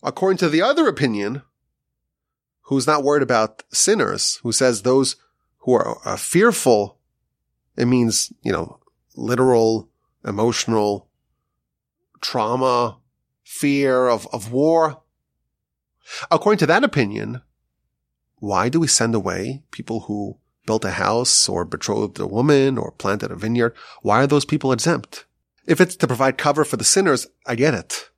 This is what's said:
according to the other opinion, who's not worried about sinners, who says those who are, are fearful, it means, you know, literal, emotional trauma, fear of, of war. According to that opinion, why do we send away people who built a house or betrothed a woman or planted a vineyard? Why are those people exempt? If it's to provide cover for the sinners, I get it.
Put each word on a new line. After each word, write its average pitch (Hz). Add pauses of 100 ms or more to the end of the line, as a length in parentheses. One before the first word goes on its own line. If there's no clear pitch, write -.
according 185
to 180
the 156
other 285
opinion, 120 (1200)
who's 135
not 151
worried 143
about 117 (100)
sinners, 135
who 117
says 117
those 131 (420)
who 127
are, 113
are 98
fearful, 135 (760)
it 120
means, 123 (100)
you -
know, 85 (380)
literal, 113 (340)
emotional 104 (1120)
trauma, 120 (460)
fear 139
of, 117
of 113
war. 156 (1300)
According 196
to 160
that 196
opinion, 107 (960)
why 101
do 156
we 160
send 113
away 101
people 113
who 104 (280)
built 110
a 95
house 107
or 90
betrothed 104
a 98
woman 135
or -
planted 104
a -
vineyard? 117 (260)
Why 107
are 143
those 143
people 135
exempt? - (420)
If -
it's 180
to 143
provide 131
cover 147
for 127
the -
sinners, 170 (180)
I 123
get 135
it. - (100)